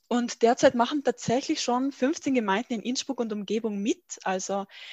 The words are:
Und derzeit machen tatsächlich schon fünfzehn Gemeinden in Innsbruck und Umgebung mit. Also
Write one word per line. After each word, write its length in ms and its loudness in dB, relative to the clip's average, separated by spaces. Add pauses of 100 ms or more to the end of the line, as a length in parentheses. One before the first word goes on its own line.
Und 340 -2
derzeit 340 6
machen 280 0
tatsächlich 580 0
schon 300 0
fünfzehn 420 -2
Gemeinden 400 0
in 80 -4
Innsbruck 380 -4
und 140 -4
Umgebung 480 -4
mit. 420 -4
Also 420 -4 (280)